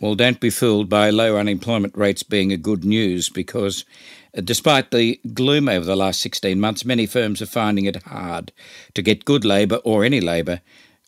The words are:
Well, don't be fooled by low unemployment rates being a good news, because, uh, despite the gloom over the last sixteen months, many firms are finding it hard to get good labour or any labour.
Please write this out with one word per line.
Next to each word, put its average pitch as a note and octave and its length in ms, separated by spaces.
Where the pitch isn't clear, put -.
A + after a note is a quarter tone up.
Well, G#2 160
don't A#2+ 240
be A#2+ 100
fooled G#2+ 380
by G#2 220
low G#2+ 260
unemployment G#2 600
rates G2+ 280
being G2 280
a F#2+ 40
good F2+ 280
news, G2 440
because, G2 560
uh, - 40
despite A#2+ 500
the A#2 280
gloom C#3 360
over F2+ 160
the F#2+ 120
last F#2+ 240
sixteen F#2+ 400
months, G#2+ 240
many A#2 220
firms G#2+ 340
are A2 60
finding G#2 380
it - 180
hard E2+ 500
to G2+ 80
get G#2 220
good C#3 200
labour G#2 320
or A2 280
any B2+ 160
labour. E2+ 400